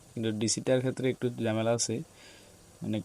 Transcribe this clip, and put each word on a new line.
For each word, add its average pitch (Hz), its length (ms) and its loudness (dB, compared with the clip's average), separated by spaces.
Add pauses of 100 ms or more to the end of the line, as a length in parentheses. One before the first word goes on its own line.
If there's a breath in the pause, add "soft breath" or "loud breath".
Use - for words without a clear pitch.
(120)
কিন্তু 113 180 -2 (120)
ডিসিটার 127 420 2
ক্ষেত্রে 131 300 -2
একটু 127 140 -2 (180)
ঝামেলা 113 340 2
আছে, 113 160 -2 (880 loud breath)
অনেক 107 200 -2